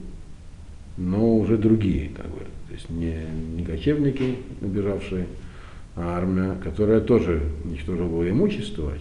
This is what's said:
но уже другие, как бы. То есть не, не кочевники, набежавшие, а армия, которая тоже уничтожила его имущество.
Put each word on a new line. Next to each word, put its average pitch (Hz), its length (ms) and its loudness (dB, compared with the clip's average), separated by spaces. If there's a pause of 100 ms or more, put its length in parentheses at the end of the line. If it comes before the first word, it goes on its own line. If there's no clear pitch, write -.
(1000)
но 101 380 4
уже 107 200 6
другие, 104 540 4
как - 160 -10
бы. - 140 -10 (280)
То - 60 -10
есть - 160 -10
не, 82 260 -2 (400)
не 87 80 -2
кочевники, 131 720 2 (240)
набежавшие, 95 640 -2 (720)
а 87 220 -2
армия, 92 440 2
которая 104 380 4
тоже 92 420 4 (220)
уничтожила 87 420 -4
его 85 240 0
имущество. 104 720 0